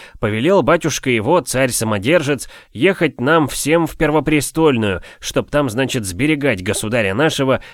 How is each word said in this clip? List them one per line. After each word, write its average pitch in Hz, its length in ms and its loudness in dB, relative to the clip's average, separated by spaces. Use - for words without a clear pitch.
повелел 123 420 2
батюшка 147 480 0
его, 123 300 2
царь-самодержец, 123 1080 0
ехать 156 500 0
нам 147 280 2
всем 160 400 0
в - 100 -12
Первопрестольную, 147 1040 2
чтоб - 320 -4
там, 147 180 0
значит, 120 360 -2
сберегать 123 580 -2
государя 104 520 -2
нашего 135 480 0